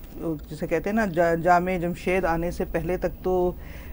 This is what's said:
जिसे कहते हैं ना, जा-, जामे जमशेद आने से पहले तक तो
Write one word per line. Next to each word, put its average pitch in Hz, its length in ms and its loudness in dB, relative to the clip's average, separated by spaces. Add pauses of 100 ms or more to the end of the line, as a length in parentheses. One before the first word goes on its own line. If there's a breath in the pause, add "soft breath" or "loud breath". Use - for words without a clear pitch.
(220)
जिसे 160 440 -6
कहते 160 240 -2
हैं 214 60 0
ना, 220 100 2
जा-, 170 300 2
जामे 180 420 4
जमशेद 180 460 0
आने 165 280 0
से 185 120 -4
पहले 170 320 -2
तक 180 120 -2
तो 180 460 0 (380 loud breath)